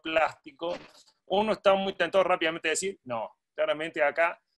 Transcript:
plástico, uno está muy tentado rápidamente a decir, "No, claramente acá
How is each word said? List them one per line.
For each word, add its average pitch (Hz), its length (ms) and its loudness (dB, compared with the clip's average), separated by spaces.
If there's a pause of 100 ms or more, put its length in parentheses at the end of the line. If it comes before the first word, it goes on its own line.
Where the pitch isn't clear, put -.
plástico, 160 720 -2 (520)
uno 208 260 2
está 196 220 4
muy 196 180 0
tentado 185 320 0
rápidamente 165 460 0
a - 20 0
decir, 190 320 -4
"No, 113 320 -8 (180)
claramente 156 480 -2
acá 165 400 0 (160)